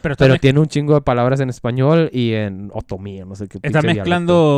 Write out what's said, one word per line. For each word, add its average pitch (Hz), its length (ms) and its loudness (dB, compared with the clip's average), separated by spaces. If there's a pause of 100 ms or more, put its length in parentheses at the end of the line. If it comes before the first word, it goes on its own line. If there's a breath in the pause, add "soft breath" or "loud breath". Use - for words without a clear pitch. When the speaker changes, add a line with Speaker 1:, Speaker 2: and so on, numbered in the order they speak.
Speaker 1:
Pero 151 120 -4
está 139 120 2
Speaker 2:
Pero 131 100 6
Speaker 1:
mez- - 60 0
Speaker 2:
tiene 139 180 4
un 156 60 4
chingo 147 300 0
de 143 60 2
palabras 127 380 0
en 131 100 -2
español 131 600 0
y 117 220 -2
en 101 400 -6
otomí, 98 460 -10
no 95 160 -16
sé 101 120 -12
qué 95 140 -14
Speaker 1:
¿Está 147 200 0
Speaker 2:
pinche 151 160 0
Speaker 1:
mezclando 175 360 -2 (240)